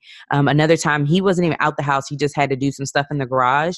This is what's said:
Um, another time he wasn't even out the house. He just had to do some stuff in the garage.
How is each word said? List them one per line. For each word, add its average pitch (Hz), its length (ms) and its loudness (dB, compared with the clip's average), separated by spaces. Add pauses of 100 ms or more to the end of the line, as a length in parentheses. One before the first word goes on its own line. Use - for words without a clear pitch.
(320)
Um, 143 160 2
another 156 300 4
time 147 280 0
he 175 160 2
wasn't 180 240 2
even 151 160 0
out 147 160 -2
the 147 60 -4
house. 139 260 -2
He 147 80 -8
just 143 180 -2
had 143 140 2
to 135 80 -2
do 139 140 -2
some 139 140 -8
stuff 143 260 -2
in 147 80 -4
the 131 60 -4
garage. 131 520 0